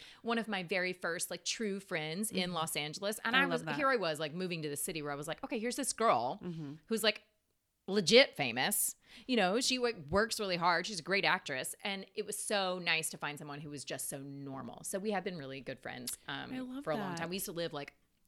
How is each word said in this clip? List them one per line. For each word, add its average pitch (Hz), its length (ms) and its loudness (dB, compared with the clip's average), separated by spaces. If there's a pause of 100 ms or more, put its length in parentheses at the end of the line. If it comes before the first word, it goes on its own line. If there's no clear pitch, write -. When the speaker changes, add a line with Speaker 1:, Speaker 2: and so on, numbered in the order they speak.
(220)
Speaker 1:
one 226 160 0
of 214 100 -2
my 190 160 -2
very 180 300 0
first, 175 380 -4
like, 175 120 -10
true 202 380 -2
friends 170 500 -4
in 185 120 0
Speaker 2:
Mm-hmm. 180 100 -2
Speaker 1:
Los 160 240 0
Angeles. 165 480 -4
And 226 100 4
Speaker 2:
I 269 80 8
Speaker 1:
I - 40 6
was, 330 140 2
Speaker 2:
love - 60 -8
that. 294 80 0
Speaker 1:
here 277 140 4
I 262 80 4
was, 160 220 2
like, 151 140 -2
moving 175 300 -2
to 151 60 -4
the 147 80 -4
city 160 240 -2
where 143 100 -4
I 143 40 -4
was 147 120 -6
like, 160 160 -6
"Okay, 254 160 -2
here's 240 160 -2
this 285 180 0
girl 160 500 4
Speaker 2:
Mm-hmm. 160 300 -6 (140)
Speaker 1:
who's, 214 160 0
like, 214 180 4 (680)
legit 202 480 8
famous." 135 600 0 (320)
You 254 100 2
know, 196 240 4
she, 254 180 2
like, 233 160 0 (140)
works 214 300 2
really 190 180 0
hard. 175 300 4
She's 208 120 -6
a 147 40 -10
great 185 220 2
actress. 151 580 0
And 196 220 -4 (100)
it 208 100 -4
was - 120 -6
so 185 460 0
nice 160 260 2
to 165 80 -10
find 147 200 -4
someone 147 240 -8
who 156 80 -10
was 143 160 -8
just - 240 -6
so 143 100 -8
normal. 139 640 -10
So 196 160 -4
we 214 120 -2
have 185 120 0
been 185 140 -6
really 135 240 -8
good 135 180 -8
friends, 120 380 -8 (100)
um, 135 260 -6
Speaker 2:
I 262 80 -6
love 254 220 -10
Speaker 1:
for 160 80 -2
a 151 40 2
long 196 160 -2
Speaker 2:
that. 170 80 -4
Speaker 1:
time. 165 100 -4
We 180 80 -4
used 190 80 -4
to 208 60 -8
live, 165 220 -4
like, 143 200 -8 (340)